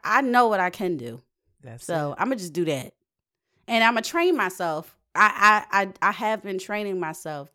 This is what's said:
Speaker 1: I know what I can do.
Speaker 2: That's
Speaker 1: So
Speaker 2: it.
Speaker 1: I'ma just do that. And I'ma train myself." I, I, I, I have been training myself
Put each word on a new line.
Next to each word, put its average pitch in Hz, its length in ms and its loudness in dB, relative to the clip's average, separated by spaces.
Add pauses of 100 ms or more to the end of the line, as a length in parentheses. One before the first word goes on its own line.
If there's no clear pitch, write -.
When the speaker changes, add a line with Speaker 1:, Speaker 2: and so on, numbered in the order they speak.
Speaker 1:
I 233 180 2
know 247 260 4
what 202 120 0
I 180 100 0
can 180 260 -4
do. 120 240 -12 (420)
Speaker 2:
That's 120 220 -18
Speaker 1:
So 151 280 -4
Speaker 2:
it. - 100 -12
Speaker 1:
I'ma 254 140 0
just 180 180 -10
do 175 120 0
that. 135 280 -4 (760)
And 226 160 2
I'ma 233 160 2
train 339 360 2
myself." 180 600 -4 (180)
I, 208 580 6
I, 196 100 4
I, 190 260 -2
I 208 40 2
have 220 300 -2
been 196 160 -6
training 202 420 -6
myself 156 540 -8